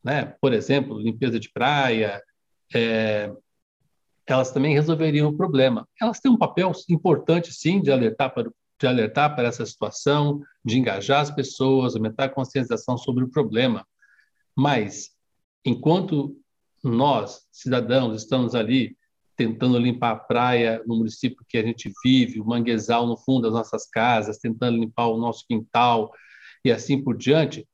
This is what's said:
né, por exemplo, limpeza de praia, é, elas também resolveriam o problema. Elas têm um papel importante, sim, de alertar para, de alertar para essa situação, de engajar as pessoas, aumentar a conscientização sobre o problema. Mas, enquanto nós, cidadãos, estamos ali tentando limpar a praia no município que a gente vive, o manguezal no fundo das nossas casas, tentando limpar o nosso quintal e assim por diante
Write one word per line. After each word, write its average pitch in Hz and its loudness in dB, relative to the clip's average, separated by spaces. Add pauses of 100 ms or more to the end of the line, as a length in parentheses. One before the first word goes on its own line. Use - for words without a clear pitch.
né, 139 -2 (140)
por 131 2
exemplo, 110 -2
limpeza 113 -2
de - -12
praia, 113 0 (520)
é, 110 0 (920)
elas 131 2
também 147 0
resolveriam 151 2
o 147 -4
problema. 131 2 (120)
Elas 233 -2
têm 269 4
um 226 6
papel 180 0 (180)
importante, 170 2
sim, 180 0
de 139 2
alertar 127 0
para, 117 -6 (280)
de 131 0
alertar 127 2
para 120 0
essa 117 -6
situação, 143 -2 (240)
de 117 0
engajar 117 2
as 147 -4
pessoas, 131 0
aumentar 110 -2
a 135 -4
conscientização 127 -4
sobre 127 -2
o 127 -4
problema. 117 0 (680)
Mas, 131 -2 (540)
enquanto 147 0 (440)
nós, 123 0
cidadãos, 120 -2
estamos 123 -2
ali 117 0 (400)
tentando 120 0
limpar 120 0
a 107 -2
praia 117 0
no 113 -4
município 113 -4
que 123 -4
a 107 0
gente 113 -6 (120)
vive, 127 4
o 104 -8
manguezal 117 0
no 117 -4
fundo 131 0
das 113 0
nossas 113 -4
casas, 110 0
tentando 117 -2
limpar 117 -2
o 113 0
nosso 117 -6
quintal 117 0 (520)
e 123 2
assim 131 0
por 117 -2
diante 143 0